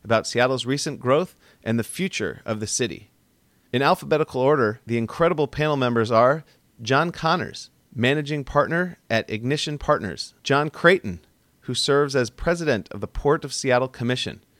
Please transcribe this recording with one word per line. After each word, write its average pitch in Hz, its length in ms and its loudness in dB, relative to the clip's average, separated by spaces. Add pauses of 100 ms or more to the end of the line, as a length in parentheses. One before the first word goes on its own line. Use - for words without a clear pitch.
about 110 220 2
Seattle's 123 400 0
recent 139 340 -4
growth 143 340 2 (300)
and 113 140 0
the 110 60 0
future 139 600 -6
of 107 160 -4
the 107 60 -6
city. - 440 -4 (600)
In 123 80 0
alphabetical 151 600 0
order, 127 440 2
the 117 120 -2
incredible 151 500 0
panel 151 280 -2
members 120 340 2
are 127 340 4 (380)
John 139 280 2
Connors, 160 600 -4 (240)
managing 143 500 0
partner 165 540 0 (100)
at 113 220 0
Ignition 139 480 -4
Partners, - 640 -2
John 147 260 2
Creighton, 147 520 2 (400)
who - 120 -8
serves 139 420 2
as 123 140 2
president 160 600 -2
of 104 100 -12
the 101 80 -6
Port 147 380 0
of 131 80 -10
Seattle 127 340 2
Commission - 540 -4 (180)